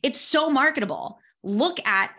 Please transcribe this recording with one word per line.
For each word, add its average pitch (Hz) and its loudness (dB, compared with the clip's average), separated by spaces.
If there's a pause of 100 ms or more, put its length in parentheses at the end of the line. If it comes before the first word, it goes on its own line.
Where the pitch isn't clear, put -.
It's - -2
so 311 2
marketable. 277 0 (240)
Look 262 0
at 196 0